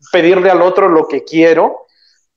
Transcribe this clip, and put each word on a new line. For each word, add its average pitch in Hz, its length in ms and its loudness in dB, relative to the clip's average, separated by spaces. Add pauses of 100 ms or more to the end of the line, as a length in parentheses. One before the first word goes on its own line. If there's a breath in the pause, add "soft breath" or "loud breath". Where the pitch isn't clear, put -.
(120)
pedirle 180 380 2
al 170 120 2
otro 185 260 0
lo 160 200 0
que 139 160 -8
quiero, 165 640 0 (500)